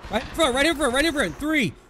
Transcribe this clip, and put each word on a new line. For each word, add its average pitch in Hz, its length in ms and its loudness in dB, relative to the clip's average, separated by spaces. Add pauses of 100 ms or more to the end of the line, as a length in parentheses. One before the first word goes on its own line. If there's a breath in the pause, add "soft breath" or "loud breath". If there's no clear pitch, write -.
Right 214 140 -2
in 277 60 -10
front, 294 260 0
right 269 100 2
in 330 100 2
front, 277 180 0
right 277 120 2
in 330 80 0
front. 214 240 -2
Three 285 360 0 (160)